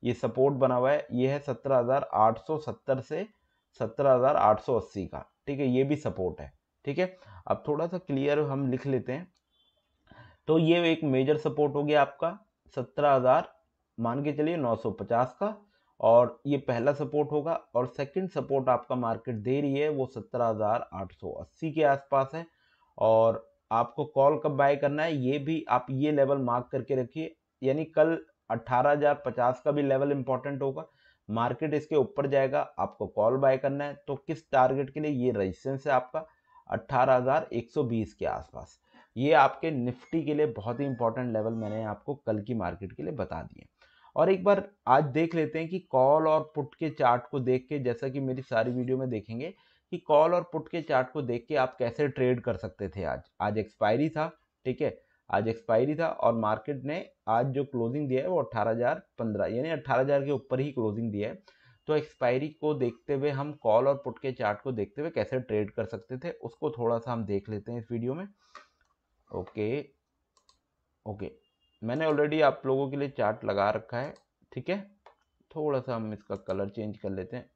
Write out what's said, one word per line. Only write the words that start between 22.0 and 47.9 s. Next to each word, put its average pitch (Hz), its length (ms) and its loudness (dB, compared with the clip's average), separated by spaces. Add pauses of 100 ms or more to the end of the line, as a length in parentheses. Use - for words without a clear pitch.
है। 165 120 -10 (520)
और 113 480 4 (260)
आपको 120 360 0
कॉल 143 320 4
कब 139 180 -2
बाय 139 180 4
करना 143 280 -2
है 165 140 -2
ये 131 220 0
भी 151 300 -4
आप - 220 0
ये 139 200 0
लेवल 139 280 4
मार्क 123 320 -2
करके 131 240 -4
रखिए, 143 400 -6 (260)
यानी 139 260 0
कल 156 300 4 (320)
अठारह 127 420 2
हजार 147 340 2
पचास 123 360 0
का 151 100 0
भी 147 120 2
लेवल 135 280 2
इंपॉर्टेंट 135 500 -4
होगा, 139 240 -4 (440)
मार्केट 123 440 -2
इसके 151 220 -2
ऊपर 143 320 2
जाएगा 135 320 2 (200)
आपको 101 300 -4
कॉल 123 280 2
बाय 135 200 4
करना 139 260 -2
है। 143 100 -8 (140)
तो 143 100 -4
किस - 340 -10
टारगेट 131 380 2
के 143 100 -10
लिए, 151 140 -2
ये 123 200 2
रेजिस्टेंस 110 540 -2
है 143 60 2
आपका 131 320 -2 (440)
अठारह 131 460 2
हजार 131 380 2
एक 117 180 -4
सौ 151 140 0
बीस 113 280 -2
के - 140 -6
आसपास, - 520 -10 (360)
ये 135 180 2
आपके 151 380 4
निफ्टी 127 520 -4
के 147 100 -2
लिए 151 140 2
बहुत 120 320 -6
ही 143 60 -2
इंपॉर्टेंट 120 480 -2
लेवल 110 200 0
मैंने 110 320 -4
आपको 107 320 -6
कल 110 240 -2
की 113 140 -6
मार्केट 92 360 -6
के - 120 -12
लिए 160 100 -6
बता 92 300 -6
दिए। - 220 -18 (500)
और 165 140 4
एक 185 140 2
बार 196 200 4 (240)
आज 139 180 6
देख 160 300 0
लेते 156 240 -2
हैं 165 100 -6
कि 180 120 -6
कॉल 143 460 4
और 156 280 2
पुट 147 200 -8
के 160 160 -4
चार्ट 123 320 2
को - 180 -6
देख 127 280 0
के, 147 100 -4
जैसा 123 300 -4